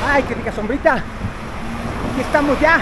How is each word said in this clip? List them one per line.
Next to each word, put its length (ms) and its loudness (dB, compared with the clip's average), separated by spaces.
Ay, 140 4
qué 140 -2
rica 160 -4
sombrita. 420 2
Aquí 1300 -4
estamos 380 2
ya. 220 6